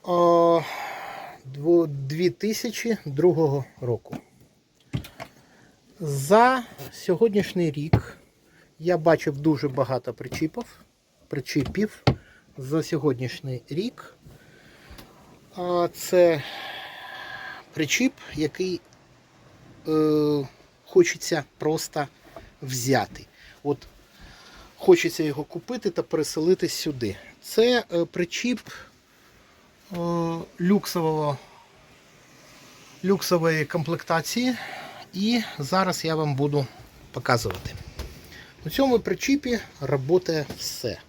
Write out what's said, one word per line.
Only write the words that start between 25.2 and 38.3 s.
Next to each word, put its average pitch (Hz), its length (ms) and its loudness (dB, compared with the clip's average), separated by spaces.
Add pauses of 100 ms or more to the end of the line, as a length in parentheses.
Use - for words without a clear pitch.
його 147 220 -2
купити 214 460 -6
та 160 120 -4
переселити 165 680 0
сюди. 120 480 -6 (260)
Це, 240 500 2
е, 170 120 0
причіп, 214 560 -4 (1300)
е, 175 40 -8 (640)
люксового, 160 800 2 (1700)
люксової 165 600 2
комплектації. 170 920 -2 (560)
І 220 300 0 (160)
зараз 180 460 0
я 160 100 0
вам 151 200 0
буду 143 320 0 (460)
показувати. - 600 -2 (920)